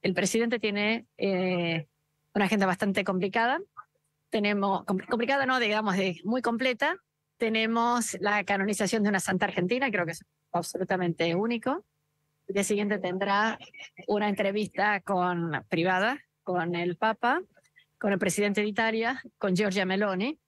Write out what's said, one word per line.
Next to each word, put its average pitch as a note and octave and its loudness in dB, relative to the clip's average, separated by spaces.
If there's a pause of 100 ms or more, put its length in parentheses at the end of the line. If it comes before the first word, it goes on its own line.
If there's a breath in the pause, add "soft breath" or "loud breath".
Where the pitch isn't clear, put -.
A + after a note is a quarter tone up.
El F#3+ 0
presidente A3+ 2
tiene, G#3+ 0 (120)
eh, F3+ 0 (480)
una G3+ 2
agenda G3 2
bastante F#3+ 0
complicada. G#3 0 (720)
Tenemos, G3+ 0
compl-, F#3 -2
complicada C4 0
no, C4 2
digamos, G#3+ 0
de, F#3+ 0
muy A#3 -2
completa. B3+ 0 (420)
Tenemos A3+ 0
la G#3 0
canonización G3+ 0
de G3+ 2
una F#3+ 2
santa F3+ 0
argentina, A#3+ 0
creo F#3+ 0
que E3 -6
es - -12 (280)
absolutamente F3 0
único. A#3 -2 (640)
El G3 -6
día G3 0
siguiente G#3 0
tendrá G3 0 (500 loud breath)
una G#3 2
entrevista G3+ 0
con, F3+ 0
privada F#3 2 (240)
con F3 -2
el F3 -2
Papa, A#3+ 0 (560 soft breath)
con G3 0
el F#3+ 0
presidente G3+ 0
de G#3 0
Italia, A3+ -2 (160)
con F#3+ 2
Giorgia G3 2
Meloni. G3 0 (100)